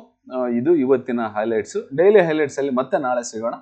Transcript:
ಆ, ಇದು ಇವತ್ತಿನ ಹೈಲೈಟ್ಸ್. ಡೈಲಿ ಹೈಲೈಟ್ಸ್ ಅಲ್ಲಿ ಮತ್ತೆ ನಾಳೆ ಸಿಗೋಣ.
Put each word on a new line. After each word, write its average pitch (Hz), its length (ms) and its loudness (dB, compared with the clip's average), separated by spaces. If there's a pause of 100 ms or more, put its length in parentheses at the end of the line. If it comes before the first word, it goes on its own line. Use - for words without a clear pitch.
(360)
ಆ, 127 120 -4
ಇದು 123 280 2
ಇವತ್ತಿನ 127 460 0
ಹೈಲೈಟ್ಸ್. 110 760 -4
ಡೈಲಿ 196 240 6
ಹೈಲೈಟ್ಸ್ 156 380 -2
ಅಲ್ಲಿ 139 120 -2
ಮತ್ತೆ - 260 -2
ನಾಳೆ 123 260 -2
ಸಿಗೋಣ. 117 380 -6